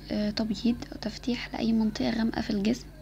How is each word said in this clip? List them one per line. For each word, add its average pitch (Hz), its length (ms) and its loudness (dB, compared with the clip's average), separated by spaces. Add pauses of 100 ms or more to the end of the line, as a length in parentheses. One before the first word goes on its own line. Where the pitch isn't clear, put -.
(100)
آه، 208 200 0
تبييض 226 460 2 (160)
أو - 80 -8
تفتيح - 540 -4
لأي 226 180 2
منطقة 226 380 2
غامقة 226 300 2
في 220 100 -2
الجسم، 208 360 2 (160)